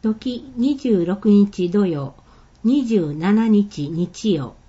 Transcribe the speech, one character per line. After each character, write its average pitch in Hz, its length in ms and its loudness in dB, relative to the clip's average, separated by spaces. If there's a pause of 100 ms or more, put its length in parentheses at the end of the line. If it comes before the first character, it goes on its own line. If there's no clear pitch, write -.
時 240 540 -6
二 269 200 0
十 208 280 0
六 196 240 -2
日 202 420 4
土 202 160 2
曜、 147 280 -6 (480)
二 262 240 2
十 175 280 0
七 208 340 0
日 202 400 0
日 180 460 -4
曜。 131 200 -6 (140)